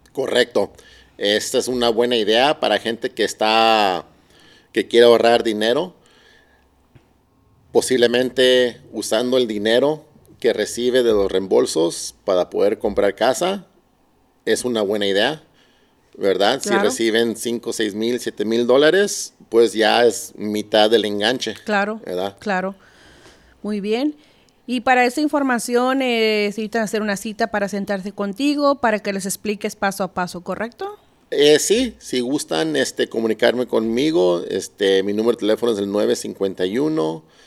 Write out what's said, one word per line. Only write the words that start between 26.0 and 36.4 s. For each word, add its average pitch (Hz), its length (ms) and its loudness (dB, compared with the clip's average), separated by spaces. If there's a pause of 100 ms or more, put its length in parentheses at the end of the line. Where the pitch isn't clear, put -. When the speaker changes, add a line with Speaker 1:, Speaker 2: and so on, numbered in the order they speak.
Speaker 2:
eh, 220 440 0
necesitan 220 360 -4
hacer 208 180 -4
una 202 160 -4
cita 220 300 -6
para 202 220 -4
sentarse 196 420 -6
contigo, 277 680 -2
para 214 180 0
que 202 140 -6
les 190 120 -6
expliques 208 500 -6
paso 196 280 -4
a 180 100 -6
paso, 180 280 -6
¿correcto? 240 560 -10 (340)
Speaker 1:
Eh, 147 280 6
sí, 233 380 0
si - 220 -6
gustan, 151 560 -4
este, - 340 -2
comunicarme 113 580 0
conmigo, 156 840 0
este, 95 540 0
mi 101 100 -4
número 110 220 0
de - 60 -12
teléfono 110 300 0
es 104 60 -2
el 101 140 -4
nueve 110 240 0
cincuenta 98 500 -4